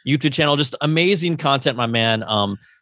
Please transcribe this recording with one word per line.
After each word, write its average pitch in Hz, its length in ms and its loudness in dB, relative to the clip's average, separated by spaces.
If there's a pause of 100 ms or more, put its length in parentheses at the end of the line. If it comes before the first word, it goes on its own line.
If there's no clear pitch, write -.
YouTube 151 240 0
channel. 147 240 2
Just 143 240 0
amazing 165 560 0
content, 139 400 0
my 117 100 -2
man. 113 380 0
Um, 101 340 -2 (240)